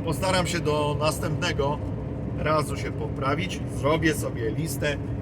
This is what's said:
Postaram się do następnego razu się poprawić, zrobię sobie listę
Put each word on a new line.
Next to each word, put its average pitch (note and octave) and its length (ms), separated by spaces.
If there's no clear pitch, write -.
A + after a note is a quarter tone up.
Postaram F3+ 420
się F3 140
do D3 400
następnego D3+ 760
razu D3 380
się - 160
poprawić, D3 680
zrobię D#3 400
sobie B2 360
listę D3 460